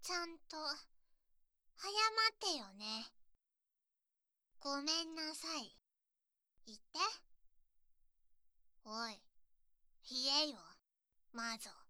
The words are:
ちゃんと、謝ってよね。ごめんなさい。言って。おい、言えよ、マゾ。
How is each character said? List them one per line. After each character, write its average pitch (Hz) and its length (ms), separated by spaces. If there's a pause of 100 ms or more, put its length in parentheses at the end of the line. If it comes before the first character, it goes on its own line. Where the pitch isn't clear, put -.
ち 349 100
ゃ 349 120
ん 339 140
と、 - 180 (1200)
謝 381 100
っ 403 40 (460)
て 381 200
よ 196 160
ね。 220 360 (1500)
ご 277 220
め 320 220
ん 320 100
な 311 200
さ 320 240
い。 220 160 (920)
言 214 100
っ - 20
て。 - 200 (1900)
お 220 240
い、 214 140 (880)
言 254 100 (280)
え 294 40
よ、 233 80 (760)
マ 233 260
ゾ。 202 120 (200)